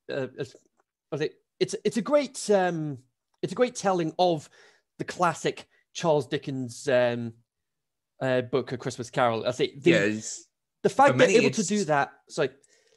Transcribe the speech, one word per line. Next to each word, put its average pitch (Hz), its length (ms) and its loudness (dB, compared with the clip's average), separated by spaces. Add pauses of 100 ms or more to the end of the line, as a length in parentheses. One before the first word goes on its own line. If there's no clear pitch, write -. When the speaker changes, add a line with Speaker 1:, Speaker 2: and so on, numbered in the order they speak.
(100)
Speaker 1:
Uh, 131 180 -4 (100)
let's 135 160 -10 (640)
say 127 140 -4 (280)
it's, - 160 -2 (100)
it's 214 120 -2
a 233 60 -2
great, 285 480 0
um, 170 480 0 (440)
it's 175 100 -6
a 185 40 -8
great 247 180 2
telling 175 440 -2
of 175 300 2 (500)
the - 60 -8
classic - 640 -2 (260)
Charles 151 360 0
Dickens, 131 580 -6
um, 120 460 0 (880)
uh, 127 220 0
book, 123 280 -4
A 131 60 -6
Christmas 120 340 -10
Carol. 117 340 0
I - 60 0
say - 260 -4
the, 123 140 4
Speaker 2:
Yeah, - 140 6
it's, 107 420 -4 (380)
Speaker 1:
the 202 40 2
fact 277 220 6
Speaker 2:
for 127 80 2
Speaker 1:
they're - 80 8
Speaker 2:
many, 196 120 4
Speaker 1:
able - 120 4
to - 100 -4
Speaker 2:
it's 170 80 -2
Speaker 1:
do 208 180 0
that. 147 260 0 (160)
Sorry. 143 220 -2 (460)